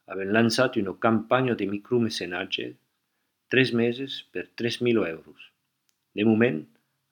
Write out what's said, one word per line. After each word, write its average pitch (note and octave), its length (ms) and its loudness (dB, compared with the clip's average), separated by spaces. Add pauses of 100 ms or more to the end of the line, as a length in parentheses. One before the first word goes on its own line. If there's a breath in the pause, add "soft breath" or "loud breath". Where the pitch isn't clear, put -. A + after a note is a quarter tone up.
havem F#2+ 240 -8
lançat A#2 480 2
una F#2+ 160 -2
campanya A2+ 640 0
de G2+ 80 -4
micromecenatge, G#2 1000 -4 (840)
tres A#2+ 240 4
mesos A#2+ 460 -2 (100)
per F2+ 140 -8 (100)
tres A#2 260 -4
mil A#2 220 4
euros. - 460 -10 (680)
De G2+ 80 0
moment, A#2 380 2 (500)